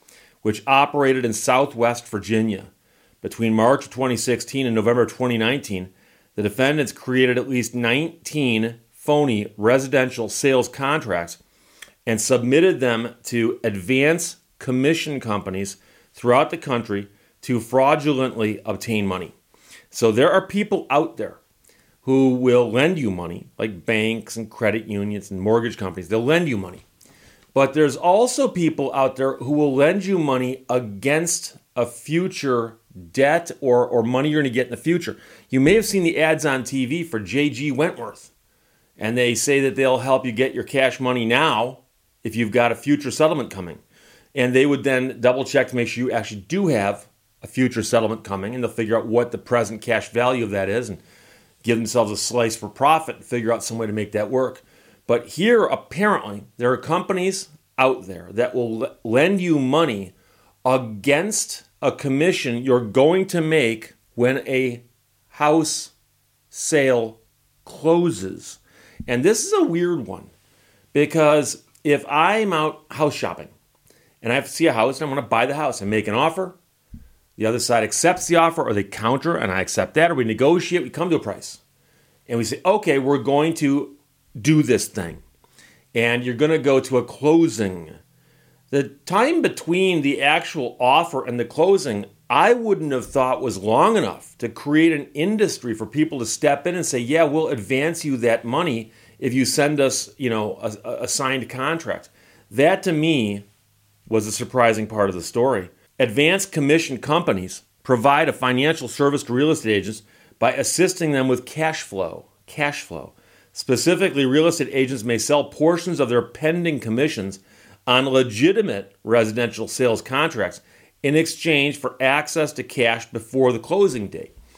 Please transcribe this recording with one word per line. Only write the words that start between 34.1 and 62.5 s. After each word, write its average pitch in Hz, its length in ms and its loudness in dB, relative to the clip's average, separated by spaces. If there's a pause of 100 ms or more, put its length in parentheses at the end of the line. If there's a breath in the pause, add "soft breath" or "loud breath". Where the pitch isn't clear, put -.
you're 151 120 2
gonna 139 80 0
get 120 180 0
in 120 40 -16
the 113 60 -8
future. 165 400 -2 (320 loud breath)
You 131 100 2
may 151 140 6
have 220 120 4
seen 196 180 0
the 165 180 0
ads 156 240 2
on 131 180 0
T 131 220 -4
V 151 180 -4
for 110 160 -6
J 127 300 -2
G 135 200 -6
Wentworth, 127 600 -4 (680)
and 113 220 -4
they 123 160 2
say 139 260 2
that 135 160 2
they'll 131 220 4
help 131 260 2
you 127 80 -4
get 123 220 0
your 117 100 -6
cash 135 360 0
money 123 260 -2
now 127 540 0 (440)
if 117 120 -8
you've 113 160 0
got 120 200 4
a 113 40 -4
future 143 340 -2
settlement 151 400 0
coming. 90 300 -12 (560 soft breath)
And 127 180 2
they 135 140 6
would 139 160 0
then 131 360 -2
double 127 260 2
check 131 240 0
to 127 60 -6
make 120 120 0
sure 120 160 -6
you 127 80 -2
actually 107 300 -6
do 185 260 -2
have 104 400 0 (340)
a - 60 -18
future 123 340 0
settlement 110 420 0
coming, 98 300 -8
and 127 100 -6
they'll 113 60 -2
figure 113 260 -2
out 110 120 -2
what 113 240 0
the - 80 -8
present 113 420 -2
cash 110 300 -4
value 120 320 0
of 101 80 -6
that 98 180 -2
is 113 200 -4
and 90 120 -12 (640 soft breath)
give 117 120 2
themselves 113 360 0
a 101 60 -6
slice 113 380 -2
for 104 140 -12
profit 147 460 0
and - 100 -20
figure 117 260 -2
out 110 120 -2
some 113 160 -8
way 110 80 -4
to 104 40 -6
make 107 200 -4
that 104 180 -2
work. 127 320 -2 (460 soft breath)
But 117 180 0
here, 214 400 4
apparently, 131 800 -2 (140)
there 120 140 2
are 120 60 0
companies 185 720 -4 (300)
out 131 260 2
there 87 280 -14
that 117 200 0
will 117 320 -4
l-, - 180 -10
lend 180 380 2
you 165 160 2
money 131 560 0 (500 soft breath)
against 131 1000 0 (180)
a 139 100 0
commission 139 720 -2